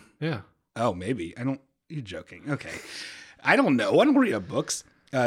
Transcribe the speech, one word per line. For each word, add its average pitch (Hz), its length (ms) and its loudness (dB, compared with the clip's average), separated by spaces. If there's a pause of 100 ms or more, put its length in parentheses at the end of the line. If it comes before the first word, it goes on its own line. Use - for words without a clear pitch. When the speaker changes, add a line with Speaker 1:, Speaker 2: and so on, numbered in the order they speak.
(200)
Speaker 1:
Yeah. 147 220 -4 (340)
Speaker 2:
Oh, 113 180 0
maybe. 95 440 -6
I 120 60 -8
don't, 135 180 -4 (280)
you're 156 120 -8
joking. 110 480 -14
Okay. - 240 -8 (680)
I 151 120 4
don't 220 220 4
know. 107 220 4
I 226 60 6
don't 285 120 6
read 135 300 2
books. - 360 -4 (300)
Uh, 135 120 0